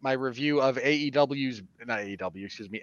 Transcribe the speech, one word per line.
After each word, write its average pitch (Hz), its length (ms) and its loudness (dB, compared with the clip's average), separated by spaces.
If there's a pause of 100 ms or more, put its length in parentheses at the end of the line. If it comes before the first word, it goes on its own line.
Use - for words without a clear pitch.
my 135 100 0
review 135 480 0
of 131 160 4
A 131 160 4
E 147 180 2
W's, 135 520 2 (240)
not 113 140 -2
A 104 80 -6
E 98 80 -6
W, 92 280 -6
excuse 101 240 -12
me, 104 140 -8